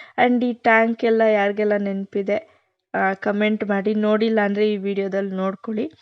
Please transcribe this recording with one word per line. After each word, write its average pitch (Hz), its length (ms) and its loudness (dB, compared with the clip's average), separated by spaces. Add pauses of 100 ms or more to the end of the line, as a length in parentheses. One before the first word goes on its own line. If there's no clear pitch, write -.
(260)
And 247 180 2
ಈ 247 80 0
ಟ್ಯಾಂಕ್ 226 520 2
ಎಲ್ಲ 226 180 2
ಯಾರಿಗೆಲ್ಲ 208 540 2
ನೆನಪಿದೆ, 196 920 -4 (280)
ಆ, 196 200 0
ಕಾಮೆಂಟ್ 214 500 -2
ಮಾಡಿ. 202 300 0
ನೋಡಿಲ್ಲ 214 460 2
ಅಂದರೆ 208 320 0
ಈ 208 40 -2
ವಿಡಿಯೋದಲ್ಲಿ 196 540 -4
ನೋಡ್ಕೊಳ್ಳಿ. 196 600 -6 (120)